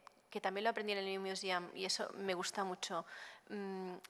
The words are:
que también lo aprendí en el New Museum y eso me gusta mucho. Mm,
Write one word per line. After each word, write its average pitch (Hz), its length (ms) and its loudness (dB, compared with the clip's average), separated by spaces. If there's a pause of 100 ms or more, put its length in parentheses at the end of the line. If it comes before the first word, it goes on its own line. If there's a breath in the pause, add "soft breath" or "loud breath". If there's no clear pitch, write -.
(300)
que 208 120 -2
también 202 240 4
lo 233 60 8
aprendí 214 200 2
en 202 80 2
el 196 60 0
New 190 160 0
Museum 190 520 2
y 190 120 -2
eso - 300 2
me 196 180 2
gusta 190 320 0
mucho. 180 400 -2 (440 loud breath)
Mm, 196 440 -4 (160)